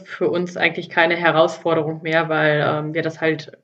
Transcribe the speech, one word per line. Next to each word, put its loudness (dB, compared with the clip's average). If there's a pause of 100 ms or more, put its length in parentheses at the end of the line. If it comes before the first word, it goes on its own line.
für -4
uns -4
eigentlich -2
keine 2
Herausforderung 2
mehr, 0
weil, 2
ähm, -2
wir -2
das -6
halt -2